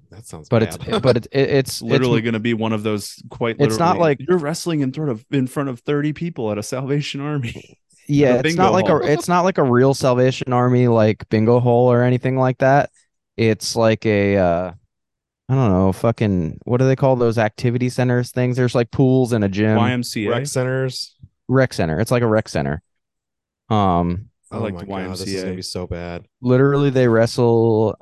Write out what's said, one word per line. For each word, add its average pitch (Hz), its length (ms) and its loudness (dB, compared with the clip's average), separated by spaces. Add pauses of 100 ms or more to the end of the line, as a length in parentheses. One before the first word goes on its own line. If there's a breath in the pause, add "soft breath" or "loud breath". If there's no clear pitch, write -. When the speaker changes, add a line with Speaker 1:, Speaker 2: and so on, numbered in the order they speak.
(100)
Speaker 1:
that 101 160 -20
sounds 82 220 -18
Speaker 2:
But 113 140 2
it's, 85 140 -2
Speaker 1:
bad. 110 260 -4
<laughs> - 0 -
Speaker 2:
but 123 140 4
it's, 113 160 -4
it, 139 180 0
it's, 135 320 -2
Speaker 3:
Literally 120 380 0
Speaker 2:
it's 110 40 -4
Speaker 3:
gonna 113 160 -2
be 117 140 -2
one 110 180 -2
of 107 120 -4
those, 107 360 -6 (100)
quite 117 280 -4
Speaker 2:
It's 113 200 2
not 170 180 2
Speaker 3:
literally, 170 140 2
Speaker 2:
like 139 180 -2
Speaker 3:
"You're 180 100 2
wrestling 160 420 -4
in 131 120 -2
front 156 180 -4
of, 113 200 -8
in 135 160 0
front 139 220 -6
of 123 120 -8
thirty 147 320 -2
people 147 400 -6
at 104 60 -4
a 101 40 -4
Salvation 139 580 -6
Army." 143 640 -8
<laughs> - 40 -20 (180)
Speaker 2:
Yeah, 143 220 2
Speaker 3:
At 123 60 4
a 120 60 2
Speaker 2:
it's - 80 -2
Speaker 3:
bingo 170 160 0
Speaker 2:
not 190 100 4
like - 120 0
Speaker 3:
hall. 160 160 2
Speaker 2:
a, - 40 -4
it's 151 220 0
not 175 160 2
like 190 120 -2
a 185 60 2
real 131 320 4
Salvation 127 580 0
Army, 123 360 2
like, 110 420 2
bingo 110 280 4
hole 123 320 4
or 120 120 4
anything 127 340 0
like 127 220 0
that. 135 320 2 (480 soft breath)
It's 110 380 0
like 113 280 2
a, 101 320 2
uh, 90 360 0 (760)
I 127 60 0
don't 131 180 2
know, 95 180 4
fucking, 95 760 -2
what 120 100 0
do 131 100 2
they 131 100 2
call 131 200 2
those 117 220 0
activity 120 500 -2
centers 123 420 -2
things? 123 280 -2
There's, 123 160 0
like, 120 160 0
pools 127 420 2
and 113 100 2
a 101 60 2
gym. 107 300 2
Speaker 3:
Y 120 120 2
M 123 120 -2
C 113 240 -6
A? 110 60 -2
Speaker 1:
Rec 127 140 -4
centers. 131 720 -6 (320)
Speaker 2:
Rec 127 240 2
center. 80 260 -2
It's 110 120 -2
like 123 120 0
a 120 40 2
rec 107 200 0
center. 73 360 -4 (880)
Um, 90 580 0 (240)
Speaker 3:
I 104 60 -12
Speaker 1:
Oh - 20 -6
Speaker 3:
like 107 140 -6
Speaker 1:
my 87 60 -12
Speaker 3:
the 98 60 -14
Speaker 1:
God, 95 260 -8
this 90 100 -10
is 95 40 -10
Speaker 3:
Y 98 60 -8
M 95 40 -6
C - 20 -
A. 92 60 -6
Speaker 1:
gonna 92 120 -6
be 92 60 -10
so 90 240 -10
bad. 87 400 -10 (160)
Speaker 2:
literally, 139 480 2
they 127 180 2
wrestle 113 920 2